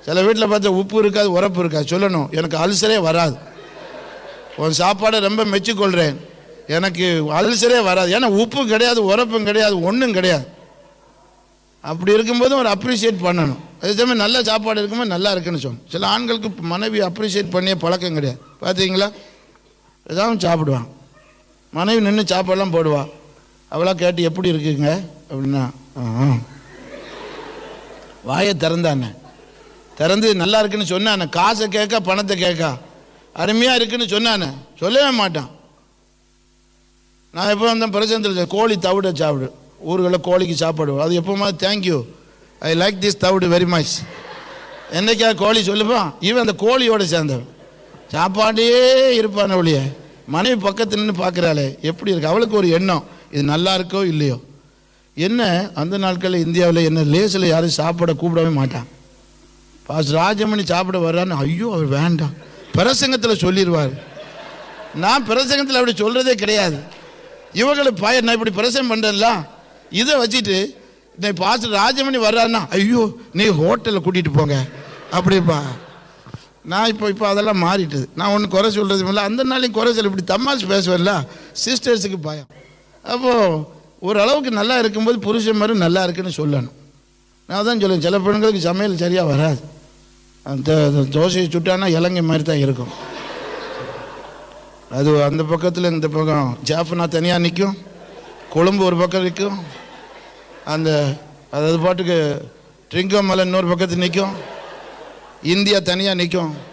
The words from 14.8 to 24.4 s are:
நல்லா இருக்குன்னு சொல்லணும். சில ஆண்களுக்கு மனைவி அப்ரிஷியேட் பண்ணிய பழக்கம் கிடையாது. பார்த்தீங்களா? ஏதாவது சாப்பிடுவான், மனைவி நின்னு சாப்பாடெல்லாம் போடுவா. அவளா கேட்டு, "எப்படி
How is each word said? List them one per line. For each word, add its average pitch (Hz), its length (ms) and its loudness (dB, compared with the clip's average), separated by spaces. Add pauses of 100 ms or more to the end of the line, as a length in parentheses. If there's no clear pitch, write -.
நல்லா 190 200 0
இருக்குன்னு 175 300 -2
சொல்லணும். 120 300 -10
சில 185 160 -4
ஆண்களுக்கு 226 440 -2 (100)
மனைவி 208 400 -4
அப்ரிஷியேட் 190 500 -2
பண்ணிய 185 260 0
பழக்கம் 175 380 -2
கிடையாது. 135 260 -4 (220)
பார்த்தீங்களா? 185 500 0 (960)
ஏதாவது 190 420 0
சாப்பிடுவான், 143 400 0 (840)
மனைவி 202 280 2
நின்னு 208 220 2
சாப்பாடெல்லாம் 185 520 0
போடுவா. 156 360 2 (600)
அவளா 175 240 0
கேட்டு, 175 280 0
"எப்படி 175 300 0